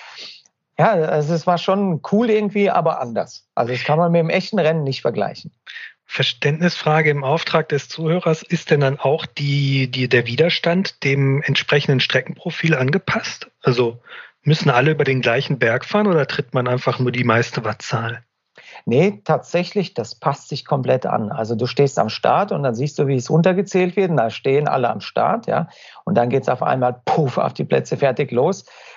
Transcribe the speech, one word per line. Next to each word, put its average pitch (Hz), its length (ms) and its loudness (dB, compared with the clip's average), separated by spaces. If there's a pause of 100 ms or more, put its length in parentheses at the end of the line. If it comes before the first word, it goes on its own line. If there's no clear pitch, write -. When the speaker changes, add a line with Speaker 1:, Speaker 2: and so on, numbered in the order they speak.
(800)
Speaker 1:
Ja, 185 120 4
also 156 420 0
es 165 120 -2
war 175 120 2
schon 190 440 0 (100)
cool 226 180 2
irgendwie, 208 400 2
aber 165 320 0
anders. 113 520 -6
Also 120 200 -2
das 123 100 -4
kann 151 160 2
man 170 140 4
mit 170 80 6
dem 160 80 0
echten 190 300 -2
Rennen 160 240 2
nicht 135 180 -4
vergleichen. 104 500 -4 (540)
Speaker 2:
Verständnisfrage 156 1040 0
im 143 140 0
Auftrag 156 460 0
des 143 200 -4
Zuhörers, 165 540 0
ist - 280 -2
denn 147 100 4
dann 139 180 2
auch 147 260 0
die, 139 640 0
die, 127 180 -2
der 120 200 2
Widerstand 170 760 0
dem 139 380 2
entsprechenden 139 580 2
Streckenprofil 160 760 -2
angepasst? - 720 -2 (120)
Also 120 380 0 (440)
müssen 156 260 2
alle 156 220 4
über 147 140 0
den 131 160 0
gleichen 123 380 0
Berg 117 260 0
fahren 214 220 0
oder 160 200 2
tritt - 260 -6
man 123 140 0
einfach 123 320 -2
nur 127 120 0
die 123 120 -2
meiste 117 400 0
Wattzahl? 113 600 -6 (640)
Speaker 1:
Nee, 185 380 2
tatsächlich, 175 720 -2
das - 220 -8
passt - 340 -4
sich 139 160 -8
komplett 127 400 0
an. 113 260 -2
Also 113 240 -4
du 113 100 -2
stehst 139 320 0
am 110 120 0
Start 156 420 0
und 143 120 -4
dann 123 120 0
siehst 143 240 -4
du, 143 80 2
wie 139 80 2
es 123 140 -2
runtergezählt 180 640 2
wird. 190 160 2
Und 156 60 0
da 113 120 2
stehen 139 380 0
alle 123 220 0
am 98 100 -4
Start, - 480 -2
ja. - 220 -2 (340)
Und - 120 -2
dann 120 140 2
geht's 131 200 0
auf 127 120 0
einmal, 127 440 0
puff, 139 320 0
auf 135 160 0
die - 100 -6
Plätze, 135 340 -2
fertig, 135 340 0
los. 139 340 0 (320)